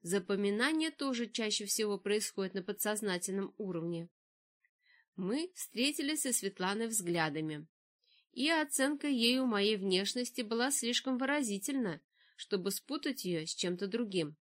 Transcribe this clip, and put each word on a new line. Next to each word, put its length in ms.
Запоминание 880
тоже 380
чаще 360
всего 340
происходит 540
на 100
подсознательном 920
уровне. 540
Мы 380
встретились 680
со 120
Светланой 540
взглядами, 800
и 180
оценка 580
ею 380
моей 300
внешности 680
была 280
слишком 460
выразительна, 840
чтобы 340
спутать 540
её 220
с 80
чем-то 320
другим. 580